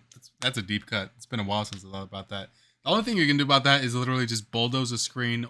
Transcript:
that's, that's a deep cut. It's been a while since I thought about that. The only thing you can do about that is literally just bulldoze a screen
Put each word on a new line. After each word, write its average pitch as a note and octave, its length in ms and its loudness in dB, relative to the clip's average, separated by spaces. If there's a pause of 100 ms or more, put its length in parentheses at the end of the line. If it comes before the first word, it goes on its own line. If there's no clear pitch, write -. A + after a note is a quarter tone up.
(140)
that's, - 180 -20 (100)
that's B2 160 -2
a A2+ 40 -2
deep G#2 240 -2
cut. G2 320 -4
It's - 80 -20
been A#2+ 140 -4
a G#2 40 0
while G#2 220 0
since F#2+ 200 -12
I F#2+ 60 -16
thought G2 120 -8
about G2 260 -14
that. G2 200 -10 (340)
The C3+ 80 -4
only G#3+ 120 2
thing A3+ 140 -2
you D#3 100 4
can C#3+ 100 6
do C#3+ 60 4
about C#3 220 4
that C#3 180 6
is A#2+ 120 0
literally B2+ 300 0
just A2+ 260 -4
bulldoze B2 400 0
a A#2+ 60 -4
screen A#2+ 520 -2